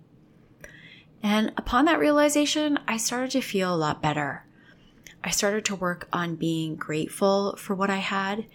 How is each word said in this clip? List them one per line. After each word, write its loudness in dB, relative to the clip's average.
And 2
upon 2
that 4
realization, 4
I -2
started -2
to 2
feel 0
a 2
lot 0
better. -2
I -4
started 0
to -2
work -4
on -2
being -2
grateful 0
for -8
what 0
I 0
had, -4